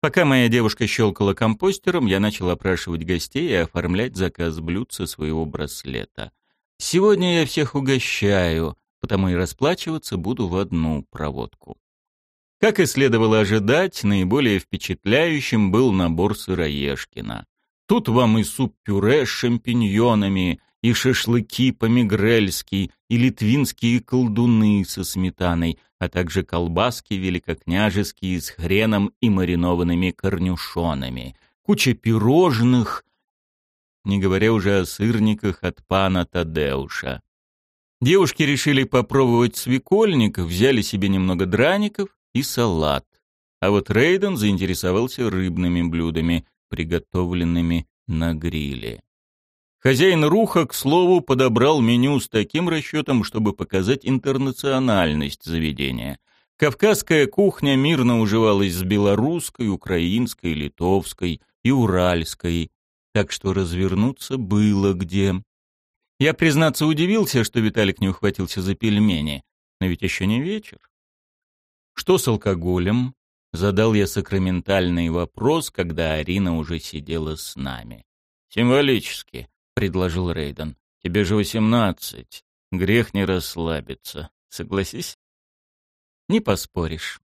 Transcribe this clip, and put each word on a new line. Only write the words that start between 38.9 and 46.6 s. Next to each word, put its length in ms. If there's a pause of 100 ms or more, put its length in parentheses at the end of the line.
свекольник, 840
взяли 420
себе 260
немного 380
драников 640 (240)
и 100
салат. 600 (560)
А 100
вот 180
Рейден 460
заинтересовался 960
рыбными 540
блюдами, 600 (220)